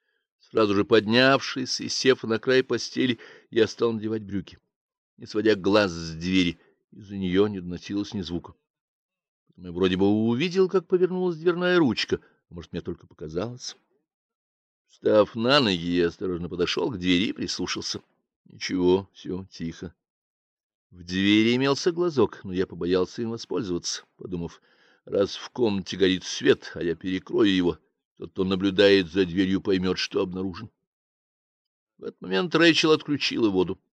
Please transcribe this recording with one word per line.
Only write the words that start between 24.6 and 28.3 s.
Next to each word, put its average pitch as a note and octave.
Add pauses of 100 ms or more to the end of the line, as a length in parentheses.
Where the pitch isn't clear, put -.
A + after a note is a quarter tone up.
«Раз G2
в -
комнате G#2
горит F#2
свет, -
а D#2+
я E2+
перекрою F#2
его, F2 (400)
тот, F2+